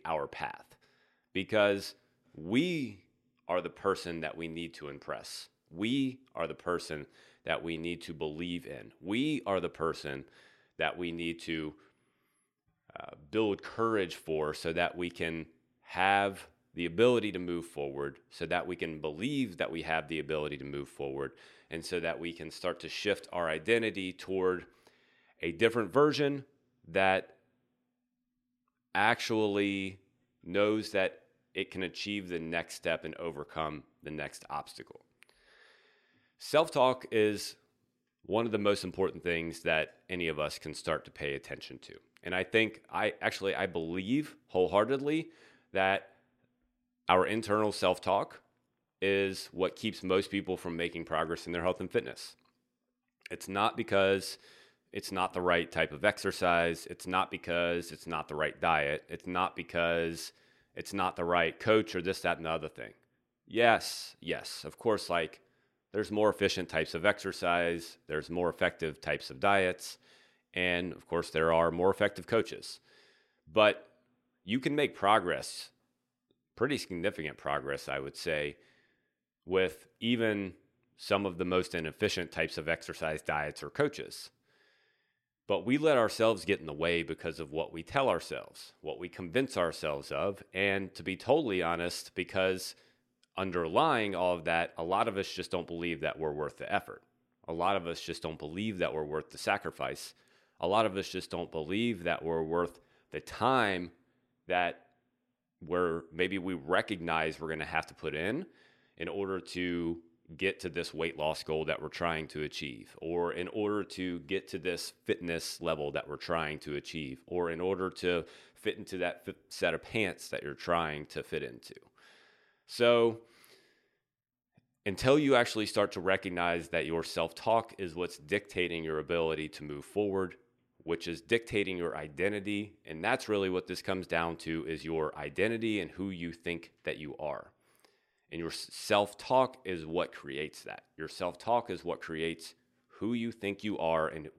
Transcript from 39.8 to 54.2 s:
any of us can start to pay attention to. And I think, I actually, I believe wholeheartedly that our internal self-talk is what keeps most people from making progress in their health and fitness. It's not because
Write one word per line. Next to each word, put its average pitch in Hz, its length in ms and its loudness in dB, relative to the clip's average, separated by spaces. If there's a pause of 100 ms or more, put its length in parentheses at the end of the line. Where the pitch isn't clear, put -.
any 90 200 -2
of 76 120 -2
us 76 180 -2
can 78 140 -8
start 78 320 -2
to 73 60 -18
pay 71 240 -4
attention - 460 -10
to. - 180 -20 (240)
And 90 120 -4
I 92 100 2
think, - 360 2 (100)
I 98 300 0
actually, 95 340 0
I 90 120 0
believe 92 720 -2 (100)
wholeheartedly 131 840 2 (440)
that 95 360 4 (1000)
our 92 180 8
internal 107 460 2
self-talk 95 680 2 (640)
is 98 500 2
what 90 220 0
keeps 107 300 -6
most 92 260 2
people 92 260 -2
from 85 200 -6
making 82 280 -2
progress 80 420 0
in 85 60 -4
their 85 80 0
health 90 200 2
and 92 100 -6
fitness. - 460 -4 (920)
It's - 200 -10
not 98 280 2
because 98 640 4 (540)